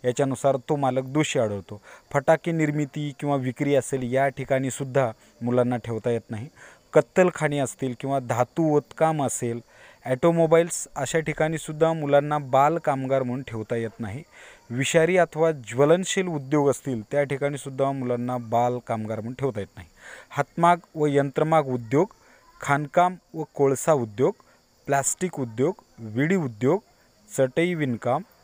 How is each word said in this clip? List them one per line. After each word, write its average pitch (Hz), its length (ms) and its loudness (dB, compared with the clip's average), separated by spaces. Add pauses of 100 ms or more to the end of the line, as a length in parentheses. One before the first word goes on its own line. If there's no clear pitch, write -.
याच्यानुसार 135 520 0
तो 147 200 -4
मालक 131 280 0
दोषी 147 340 0
आढळतो. 104 420 -4 (320)
फटाके 160 400 2
निर्मिती 151 680 -2
किंवा 143 180 0
विक्री 135 380 0
असेल 127 380 0
या 135 160 2
ठिकाणीसुद्धा 131 840 -2 (300)
मुलांना 123 340 2
ठेवता 113 340 -4
येत 117 200 -4
नाही. 113 180 -10 (440)
कत्तलखाने 156 680 2
असतील 131 420 -4
किंवा 135 180 -2
धातू 131 580 0
ओतकाम 156 460 0
असेल, 120 380 -4 (460)
ऑटोमोबाईल्स 165 920 2
अशा - 220 -2
ठिकाणीसुद्धा 156 760 0
मुलांना 147 460 2
बाल 139 400 2
कामगार 135 440 0
म्हणून 127 200 -4
ठेवता 113 340 -8
येत 113 240 -6
नाही. 113 220 -8 (480)
विषारी 160 460 2
अथवा 165 340 2
ज्वलनशील 151 760 0
उद्योग 143 440 0
असतील 127 320 -4
त्या 143 220 -2
ठिकाणीसुद्धा 139 680 -4
मुलांना 123 460 -4
बाल 120 480 0
कामगार 110 340 -6
म्हणून 117 140 -10
ठेवता 123 260 -4
येत - 160 -12
नाही. - 120 -20 (420)
हातमाग 170 460 2 (180)
व 151 120 0
यंत्रमाग 147 580 2
उद्योग, 127 420 0 (540)
खाणकाम 151 540 0 (200)
व 160 80 -8 (120)
कोळसा 139 380 2
उद्योग, 123 400 2 (540)
प्लास्टिक 143 540 -2
उद्योग, 127 340 -2 (240)
विडी 120 380 0
उद्योग, 135 440 0 (560)
चटई 165 380 0
विणकाम 135 480 -2 (220)